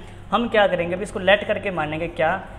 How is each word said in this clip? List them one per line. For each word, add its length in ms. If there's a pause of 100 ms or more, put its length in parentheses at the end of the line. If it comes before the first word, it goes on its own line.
(320)
हम 180
क्या 180
करेंगे 280
अभी 80
इसको 180
let 240
करके 260
मानेंगे 380
क्या 220 (280)